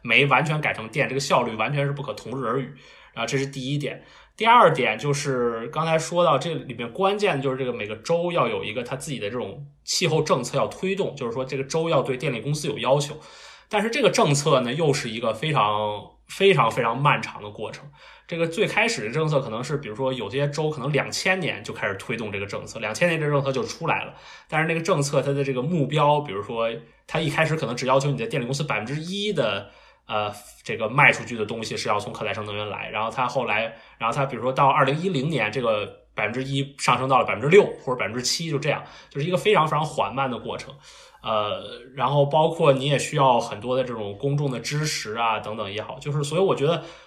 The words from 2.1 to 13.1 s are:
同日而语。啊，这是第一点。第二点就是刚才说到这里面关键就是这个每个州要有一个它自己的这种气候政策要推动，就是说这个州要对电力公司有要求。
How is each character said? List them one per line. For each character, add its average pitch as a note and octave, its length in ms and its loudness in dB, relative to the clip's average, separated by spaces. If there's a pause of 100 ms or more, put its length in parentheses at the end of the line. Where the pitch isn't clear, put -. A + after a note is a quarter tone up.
同 A#2 260 -10
日 B2 60 -6
而 A#2+ 140 -2
语。 B2+ 120 -8 (440)
啊， A2+ 100 -4
这 C#3 100 -4
是 C3+ 120 0
第 C#3 260 -6
一 D3 60 -2
点。 C#3 240 -8 (340)
第 G#3+ 80 0
二 A3 260 8
点 A#2+ 260 2
就 C#3+ 140 -2
是 A#2+ 580 -2
刚 D#3 140 -4
才 D#3+ 140 2
说 E3+ 260 2
到 D#3 140 6
这 E3 160 -2
里 A#2+ 220 -8
面 A#2 180 -8
关 G3 240 2
键 F3+ 240 2
就 C3+ 100 0
是 C3 60 -4
这 C3+ 80 -2
个 B2 80 -4
每 A2 140 -6
个 G#2+ 100 -6
州 E3+ 340 0
要 D3 160 2
有 G#2 160 -2
一 G#2+ 100 -6
个 B2 100 -4
它 C3+ 120 -6
自 D3+ 160 -8
己 B2 80 -6
的 G#2 80 -4
这 A#2 80 -6
种 G2+ 300 -8 (180)
气 - 240 0
候 D#3 140 2
政 D3 220 2
策 - 120 -6
要 A2+ 120 2
推 F#3+ 280 -4
动， F#3 200 -2
就 B2+ 100 -8
是 A#2 80 -6
说 C3 100 -4
这 C#3 140 -6
个 C3+ 60 -4
州 E3 260 -2
要 D3+ 140 2
对 C3 120 -2
电 - 160 -4
力 A#2 100 -4
公 D3 120 -2
司 D3 140 -4
有 - 100 -4
要 B2+ 220 4
求。 C#3+ 180 -4 (500)